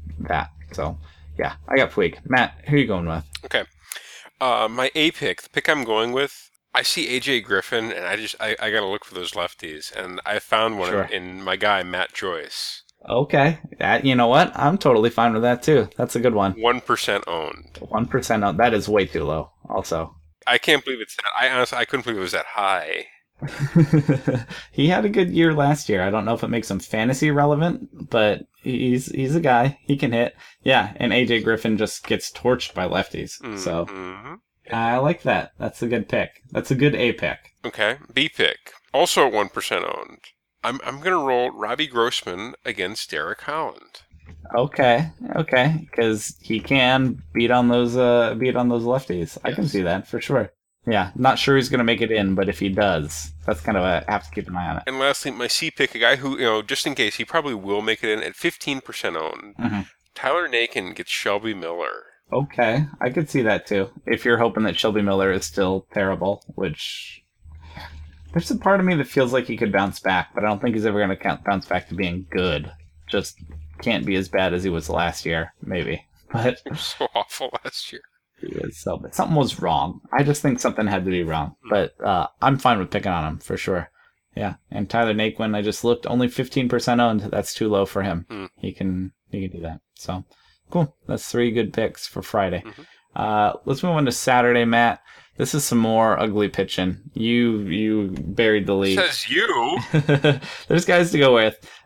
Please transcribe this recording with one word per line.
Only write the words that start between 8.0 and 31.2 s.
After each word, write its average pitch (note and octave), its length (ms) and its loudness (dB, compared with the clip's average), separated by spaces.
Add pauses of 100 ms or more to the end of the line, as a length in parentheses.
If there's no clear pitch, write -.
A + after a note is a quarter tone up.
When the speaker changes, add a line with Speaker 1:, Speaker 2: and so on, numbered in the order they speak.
Speaker 2:
I F#2+ 100 -2
just, G#2+ 240 -6
I, G#2+ 220 -2
I G#2+ 100 -2
gotta G#2+ 140 0
look G2 180 -6
for F#2 120 -18
those F2+ 180 -8
lefties, F2 600 -8
and F#2 320 -10
I G#2 140 -4
found A2 400 0
one F2+ 120 -2
Speaker 1:
Sure. G2 120 0
Speaker 2:
in F#2 400 -8
my F#2+ 140 -2
guy, G2 260 2
Matt F2+ 300 -4
Joyce. - 720 -8 (260)
Speaker 1:
Okay. D3 500 2 (200)
That, B2 260 0
you C3 100 4
know A#2+ 120 4
what? C#3+ 300 4
I'm D#3+ 200 2
totally A#2 320 4
fine A#2 240 2
with A2 80 0
that, A#2+ 200 2
too. C3 360 4
That's B2 180 -2
a A#2+ 60 -2
good A#2+ 140 4
one. G2 180 2
Speaker 2:
One A#2+ 260 4
percent G#2+ 480 0
owned. D#2+ 540 -8
Speaker 1:
One A2 240 -2
percent A2+ 400 0
owned. F2+ 160 2
That A#2+ 120 6
is G2+ 140 0
way G#2 200 4
too D#2+ 180 -2
low, D2+ 260 -4 (160)
also. E2 480 -4 (300)
Speaker 2:
I A#2+ 120 4
can't D3 280 2
believe B2+ 160 -6
it's - 160 -12
that, G#2 80 -4 (120)
I B2+ 160 4
honestly, B2 260 0
I A#2+ 40 0
couldn't B2 220 -2
believe A2+ 140 -2
it - 20 -2
was F2+ 100 -4
that E2+ 220 -2
high. F#2+ 540 -2 (320)
Speaker 1:
<laughs> C#3+ 1080 2 (260)
He C#3 160 2
had G#3+ 180 4
a G#3 40 0
good G3 220 2
year E3 220 4
last D3 360 2
year. F#2+ 120 2
I F#2+ 80 0
don't G#2 160 0
know A2+ 80 0
if A2+ 100 -2
it A2 60 -2
makes A#2 200 -2
him F#2+ 100 -2
fantasy C3 520 0
relevant, D3 800 0
but G#2+ 320 2 (220)
he's, B2+ 440 0
he's C3+ 280 -2
a E3+ 40 2
guy. C3 460 4
He C#3+ 120 2
can C3 140 0
hit. A#2 240 0 (280)
Yeah, A2+ 340 4
and A#2 160 0
A B2 120 4